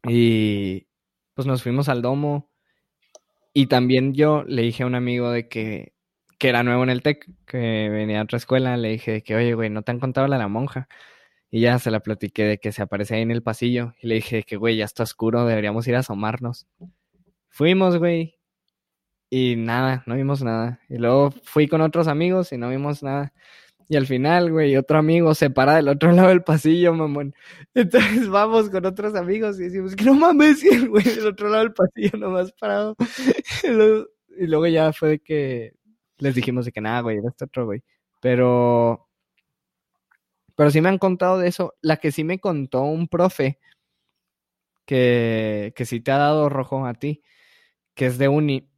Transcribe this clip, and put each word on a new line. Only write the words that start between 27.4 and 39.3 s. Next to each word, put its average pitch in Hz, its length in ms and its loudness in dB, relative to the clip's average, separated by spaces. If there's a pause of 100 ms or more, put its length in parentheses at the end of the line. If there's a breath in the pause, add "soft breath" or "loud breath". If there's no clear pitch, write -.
Entonces 220 560 2
vamos 214 400 2
con 185 160 -4
otros 202 300 -4
amigos 196 440 -4
y 180 40 -8
decimos 185 320 -8
que, 202 100 -2
"No 262 80 8
mames", 302 500 6
<laughs> - 0 -
y 320 60 6
el 240 200 4
güey 208 140 4
del 220 240 0
otro 208 220 -4
lado 220 140 2
del 220 100 -2
pasillo 202 460 -2
nomás 185 340 -4
parado. 208 460 -4
<laughs> - 640 -2
Y 381 60 -2
luego, 220 360 4 (340)
y 185 80 -2
luego 160 200 2
ya 160 260 2
fue 156 160 -2
de 151 100 0
que 135 540 -6 (460)
les 139 160 -2
dijimos 123 300 -2
de 120 60 -8
que, 107 100 -10
"Nada, 113 200 -4
güey, 113 160 -4
era 107 120 -4
este - 160 -12
otro 127 200 -6
güey". 107 160 -8 (400)
Pero, 120 840 2 (1500)